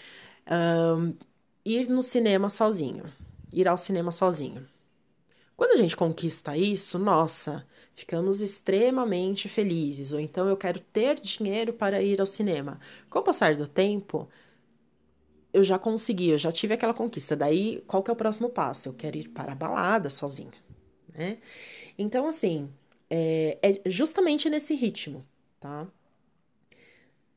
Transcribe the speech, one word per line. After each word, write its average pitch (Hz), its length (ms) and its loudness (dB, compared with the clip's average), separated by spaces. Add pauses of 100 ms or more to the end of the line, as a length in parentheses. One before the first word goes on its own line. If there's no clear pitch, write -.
(460)
Ahn, 165 640 2 (520)
ir 233 240 0
no 254 140 2
cinema 208 460 2
sozinho, 180 560 0 (480)
ir 180 160 2
ao 180 80 4
cinema 175 360 -2
sozinho. 147 540 0 (920)
Quando 508 160 4
a 392 40 8
gente 185 200 4
conquista 160 600 -2
isso, 190 420 0
nossa, 160 680 0 (300)
ficamos 190 460 -2
extremamente 202 1080 0
felizes. 147 640 -2
Ou 151 60 -2
então, 180 300 -2
"Eu 196 80 2
quero 185 240 -4
ter 277 400 0
dinheiro 220 520 -2
para 196 300 0
ir 196 180 2
ao 196 60 2
cinema." 165 540 -2 (280)
Com - 120 -2
o - 20 -2
passar 185 320 4
do 147 140 -4
tempo, 196 600 0 (1200)
eu 196 100 8
já 190 160 4
consegui, 214 520 0
eu 151 80 6
já 160 120 0
tive 208 240 0
aquela 226 200 0
conquista. 220 420 -4
Daí, 175 500 0
qual 190 160 0
que 233 80 -4
é - 20 2
o 233 40 -2
próximo 220 320 -2
passo? 143 400 -4
Eu 131 60 -10
quero 151 220 -8
ir 151 120 -10
para 143 240 -10
a - 20 -10
balada 165 560 0
sozinha, 139 420 -8 (600)
né? 190 240 -6 (580)
Então, 247 300 -2
assim, 165 420 -2 (400)
é, 160 540 0
é 196 260 2
justamente 302 600 2
nesse 302 240 -2
ritmo, 190 500 -6 (360)
tá? 147 260 -12 (1500)